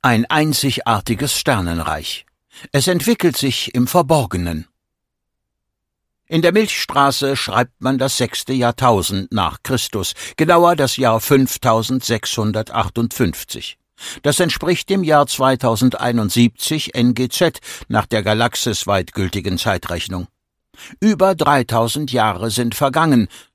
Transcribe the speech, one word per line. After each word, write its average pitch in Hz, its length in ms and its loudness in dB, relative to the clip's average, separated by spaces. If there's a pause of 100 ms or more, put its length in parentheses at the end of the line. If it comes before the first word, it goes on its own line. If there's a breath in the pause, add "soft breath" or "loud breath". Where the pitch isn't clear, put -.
Ein 117 220 2
einzigartiges 135 1120 0
Sternenreich. 85 880 -4 (460 loud breath)
Es 139 160 0
entwickelt 180 500 2
sich - 380 -4
im 123 100 2
Verborgenen. 104 800 0 (1600)
In 165 160 0
der 170 120 4
Milchstraße 139 840 0
schreibt - 480 -4
man 131 160 0
das 135 180 -2
sechste - 360 -4
Jahrtausend 117 760 0
nach 92 300 -2
Christus, - 540 -4 (220 loud breath)
genauer 170 380 4
das 139 220 0
Jahr 113 240 2
fünftausendsechshundertachtundfünfzig. 113 2500 0 (460 loud breath)
Das 143 160 0
entspricht 170 500 -2
dem 190 140 0
Jahr 151 240 4
zweitausendeinundsiebzig 120 1700 0
N 123 180 2
G 123 160 -2
Z - 300 0 (280 loud breath)
nach 107 200 0
der 107 160 -2
galaxisweit 107 920 -2
gültigen 95 460 -4
Zeitrechnung. 90 680 -4 (760 loud breath)
Über 190 360 4
dreitausend 131 760 0
Jahre 110 380 0
sind 117 240 -2
vergangen, 139 540 2 (280 loud breath)